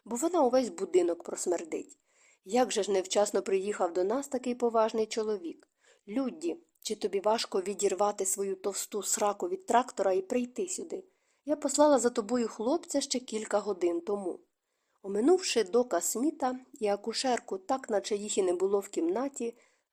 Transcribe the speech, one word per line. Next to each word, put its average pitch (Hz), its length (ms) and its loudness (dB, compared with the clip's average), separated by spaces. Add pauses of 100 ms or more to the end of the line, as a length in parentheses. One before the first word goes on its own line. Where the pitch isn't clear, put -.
бо 220 100 -8
вона 320 280 2
увесь 247 260 4
будинок 175 540 2
просмердить. - 760 -4 (480)
Як 240 260 2
же 202 120 2
ж 202 80 -2
невчасно 196 500 2
приїхав 190 520 0
до 180 100 2
нас 240 240 -2
такий 247 280 -4
поважний 226 500 2
чоловік? 214 640 -6 (400)
Людді, 220 500 -4 (260)
чи 214 120 -6
тобі 196 240 -2
важко 208 420 0
відірвати 196 640 0
свою 196 300 -2
товсту 196 480 -6
сраку 202 460 0
від 185 160 -6
трактора 233 480 2
і 190 80 2
прийти 240 460 -2
сюди? - 360 -8 (420)
Я 294 100 0
послала 294 440 6
за 233 100 2
тобою 233 380 0
хлопця 277 540 -2
ще 262 180 -2
кілька 214 400 -2
годин 175 420 0
тому. 196 380 -4 (640)
Оминувши 226 600 2
Дока 226 380 0
Сміта 262 580 -2 (200)
і 214 80 -2
акушерку 214 680 -2
так, 262 320 -4
наче 202 260 0
їх 208 220 -4
і 196 60 4
не 180 100 4
було 196 260 2
в 196 80 -6
кімнаті, 233 680 -2 (360)